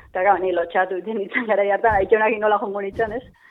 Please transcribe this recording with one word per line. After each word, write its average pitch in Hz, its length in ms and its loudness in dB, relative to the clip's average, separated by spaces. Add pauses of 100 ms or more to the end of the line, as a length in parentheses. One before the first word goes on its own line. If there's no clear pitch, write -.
eta, - 200 -8
gara, 190 180 4
ni 185 120 0
lotxatu 185 460 0
egiten 214 200 -8
nintzen 202 280 -4
garai 202 240 2
hartan, 208 260 2
aitonak 214 420 2
nola 208 220 2
jongo 202 220 -4
nintzen, 208 320 -6
ez? 254 100 -8 (280)